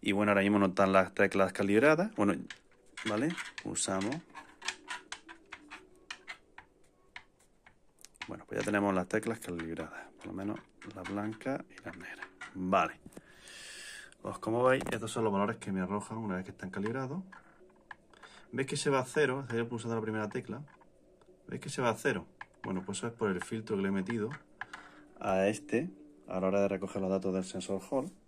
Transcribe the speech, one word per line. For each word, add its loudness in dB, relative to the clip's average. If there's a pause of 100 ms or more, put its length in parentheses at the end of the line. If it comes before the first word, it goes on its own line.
Y 0
bueno, 4
ahora 6
mismo 6
no 6
están 6
las 6
teclas 4
calibradas. 6
Bueno, 4 (720)
¿vale? 2 (340)
Pulsamos. -2 (4000)
Bueno, -10
pues -2
ya 0
tenemos 4
las 2
teclas 0
calibradas, -6 (120)
por -14
lo -8
menos -4 (340)
la -10
blanca -4
y -20
la -10
negra. -12 (260)
Vale. 2 (1300)
Pues -6
como 0
veis, 6
estos -4
son 0
los 2
valores 2
que -6
me 0
arrojan -4
una -2
vez -4
que -14
están -10
calibrados. -4 (1300)
¿Veis -2
que -4
se 0
va 6
a -2
cero? 2
Estoy 0
pulsando -4
la -2
primera -2
tecla. -6 (840)
¿Veis -8
que -8
se -4
va 4
a 4
cero? -2 (360)
Bueno, -4
pues -6
eso -6
es -6
por 0
el -2
filtro -4
que 0
le 0
he 0
metido -2 (880)
a 4
este 0 (380)
a -4
la 2
hora 4
de 4
recoger -2
los 0
datos 0
del 0
sensor -4
Hall -2 (180)